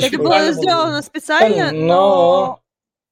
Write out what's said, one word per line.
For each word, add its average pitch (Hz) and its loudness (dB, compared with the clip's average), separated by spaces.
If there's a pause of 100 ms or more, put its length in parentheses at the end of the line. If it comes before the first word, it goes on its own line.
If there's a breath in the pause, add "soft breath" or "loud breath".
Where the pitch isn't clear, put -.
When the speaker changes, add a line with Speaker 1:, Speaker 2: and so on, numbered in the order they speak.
Speaker 1:
еще 254 2
Speaker 2:
это 277 -4
Speaker 1:
было. - -2
Speaker 2:
было 349 2
Speaker 3:
Специально 311 0
было. 285 -8
Speaker 2:
сделано 320 -2
специально, 311 0
Speaker 1:
Специально, 160 -2
но 170 2
Speaker 2:
но, 190 2 (520)